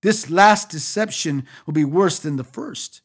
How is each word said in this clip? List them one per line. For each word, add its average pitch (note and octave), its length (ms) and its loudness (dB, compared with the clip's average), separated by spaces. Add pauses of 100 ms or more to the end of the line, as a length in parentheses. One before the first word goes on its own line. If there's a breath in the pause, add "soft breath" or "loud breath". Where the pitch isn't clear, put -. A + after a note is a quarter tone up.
This G#3+ 260 0
last G3+ 420 4
deception D#3 760 -6 (220 loud breath)
will D#3 60 -8
be D3+ 120 2
worse E3+ 320 2
than C#3+ 200 -6
the B2+ 60 -6
first. - 600 -14